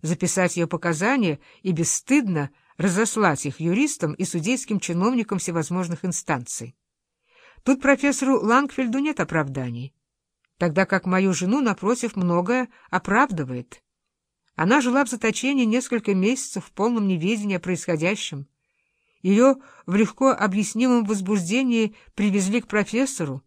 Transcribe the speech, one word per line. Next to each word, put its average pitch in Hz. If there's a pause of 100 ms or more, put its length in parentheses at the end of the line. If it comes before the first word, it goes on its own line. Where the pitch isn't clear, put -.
записать 175
её 170
показания 175 (220)
и 185
бесстыдно 170 (280)
разослать 196
их 139
юристам 175
и 185
судейским 202
чиновникам 208
всевозможных 170
инстанций. 131 (840)
Тут 269
профессору 269
Лангфельду 254
нет 294
оправданий, 135 (640)
тогда 180
как 190
мою 185
жену, 202
напротив, 233
многое 185 (220)
оправдывает. 185 (720)
Она 202
жила 254
в 226
заточении 247
несколько 220
месяцев 196
в -
полном 214
неведении 196
о 175
происходящем. 170 (760)
Её 233 (300)
в 175
легко 226
объяснимом 220
возбуждении 214 (200)
привезли 202
к 233
профессору. 208